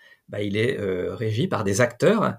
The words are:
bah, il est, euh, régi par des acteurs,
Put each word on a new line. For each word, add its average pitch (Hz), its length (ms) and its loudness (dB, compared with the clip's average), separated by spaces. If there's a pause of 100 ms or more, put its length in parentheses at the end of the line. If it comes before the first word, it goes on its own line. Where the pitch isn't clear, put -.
(280)
bah, 104 140 -6
il 104 160 -2
est, 113 200 0
euh, 92 360 -2
régi 110 340 -2
par 110 160 -2
des 98 160 2
acteurs, 170 420 2 (160)